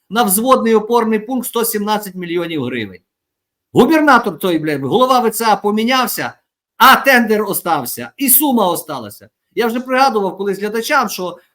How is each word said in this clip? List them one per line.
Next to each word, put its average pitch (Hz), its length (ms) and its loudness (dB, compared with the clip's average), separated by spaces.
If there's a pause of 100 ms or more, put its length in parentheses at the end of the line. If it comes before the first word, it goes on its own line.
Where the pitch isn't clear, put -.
(100)
на 220 120 0
взводний 226 520 2
опорний 220 440 2
пункт 247 300 -6
сто 233 160 -2
сімнадцять 208 500 -4
мільйонів 170 500 -6
гривень. 113 360 -8 (720)
Губернатор 247 680 4
той, 175 200 0
блядь, 147 240 -4
голова 247 380 2
В 220 100 0
Ц 233 180 -4
А - 80 4
помінявся, 214 760 -2 (440)
а 240 200 6
тендер 226 460 2
остався, 151 760 -4
і 269 120 -2
сума 247 380 2
осталася. 127 640 -6 (260)
Я 233 120 0
вже 233 140 -4
пригадував 247 560 0
колись 196 220 -4
глядачам, 226 500 -2
що 175 300 -8 (160)